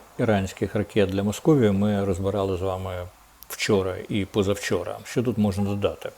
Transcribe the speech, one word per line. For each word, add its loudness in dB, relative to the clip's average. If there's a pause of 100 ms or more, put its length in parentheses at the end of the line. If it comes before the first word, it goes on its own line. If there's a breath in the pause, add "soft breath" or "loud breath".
(180)
іранських 0
ракет 0
для -2
Московії 4
ми 2
розбирали 0
з -2
вами -4 (560)
вчора 0 (140)
і 0
позавчора. -2
Що -2
тут -2
можна 2
додати? -4